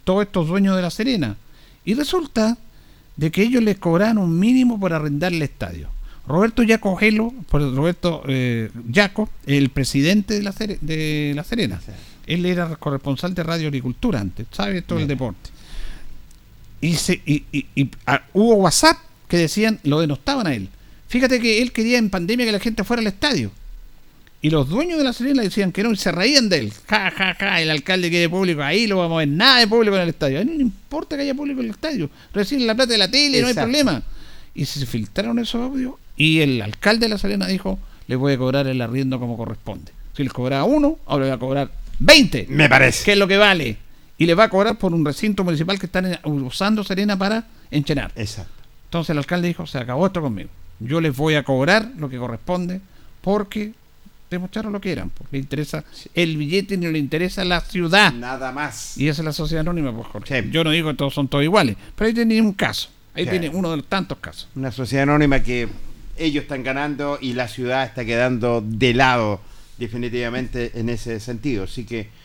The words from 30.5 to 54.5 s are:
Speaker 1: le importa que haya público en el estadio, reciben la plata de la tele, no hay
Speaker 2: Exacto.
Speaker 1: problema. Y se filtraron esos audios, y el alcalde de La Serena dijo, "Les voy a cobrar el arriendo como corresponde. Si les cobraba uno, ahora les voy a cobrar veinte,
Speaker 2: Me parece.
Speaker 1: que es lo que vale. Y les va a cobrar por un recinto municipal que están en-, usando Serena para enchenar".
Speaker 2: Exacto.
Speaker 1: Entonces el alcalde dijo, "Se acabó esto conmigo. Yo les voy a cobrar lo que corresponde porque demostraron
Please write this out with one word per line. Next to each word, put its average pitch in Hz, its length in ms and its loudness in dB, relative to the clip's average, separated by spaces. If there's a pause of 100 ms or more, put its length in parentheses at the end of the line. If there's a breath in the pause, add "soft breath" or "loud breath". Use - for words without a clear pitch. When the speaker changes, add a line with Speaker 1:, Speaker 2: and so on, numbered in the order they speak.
Speaker 1:
le 311 80 -2
importa 285 560 -4
que 277 60 -4
haya 277 120 -2
público 285 260 -6
en 240 80 -4
el - 40 -8
estadio, 233 380 -4 (240 loud breath)
reciben 233 320 0
la 220 80 2
plata 240 180 2
de 220 60 2
la 190 120 2
tele, 269 300 4
no 247 60 4
hay 254 60 2
Speaker 2:
Exacto. 220 180 0
Speaker 1:
problema. 254 320 2 (520 loud breath)
Y 143 120 -4
se 139 180 -6
filtraron 190 540 -2
esos 233 240 -2
audios, 262 320 -4 (240)
y 160 220 6
el 135 200 2
alcalde 208 460 0
de - 20 2
La 214 100 -2
Serena 202 280 -2
dijo, 190 320 -2 (280 soft breath)
"Les 127 120 -2
voy 139 160 2
a - 40 0
cobrar 131 280 0
el 131 160 -2
arriendo 131 360 -2
como 120 200 -6
corresponde. 110 540 -10 (220)
Si - 80 -4
les 131 120 -4
cobraba 135 300 0
uno, 294 420 4
ahora 139 180 0
les 135 60 0
voy 131 60 -2
a 113 40 -6
cobrar 135 300 -2 (280)
veinte, 247 520 6
Speaker 2:
Me 147 180 6
parece. 131 340 6
Speaker 1:
que 208 100 4
es 202 60 4
lo 202 80 4
que 196 120 4
vale. 175 400 4 (400 soft breath)
Y 165 80 4
les 170 120 4
va 220 60 8
a 208 60 2
cobrar 202 260 2
por 190 160 0
un 165 140 2
recinto 196 360 -2
municipal 175 360 0
que 190 80 -8
están 180 180 -2
en-, 185 200 -2
usando 151 600 0
Serena 202 320 0
para 208 300 0 (240 soft breath)
enchenar". 143 440 -2
Speaker 2:
Exacto. 107 380 -8 (360)
Speaker 1:
Entonces 165 220 -4
el 151 80 0
alcalde 175 300 -2
dijo, 170 180 -6
"Se 147 120 -6
acabó 123 280 -2
esto 190 140 -2
conmigo. 117 300 -6 (300)
Yo 131 200 -2
les 151 160 0
voy 156 180 2
a 147 100 0
cobrar 180 540 2
lo 147 120 -6
que 131 80 -10
corresponde 180 640 -6 (400 soft breath)
porque 208 500 -2 (580)
demostraron 196 420 -6